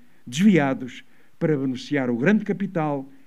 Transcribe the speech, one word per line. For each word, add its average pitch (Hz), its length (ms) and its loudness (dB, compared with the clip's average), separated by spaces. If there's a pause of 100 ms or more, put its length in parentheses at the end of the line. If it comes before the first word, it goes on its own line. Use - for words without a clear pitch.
(260)
desviados 139 760 2 (360)
para 156 180 0
beneficiar 131 540 -2
o 117 60 0
grande 202 280 2
capital 156 640 -4 (180)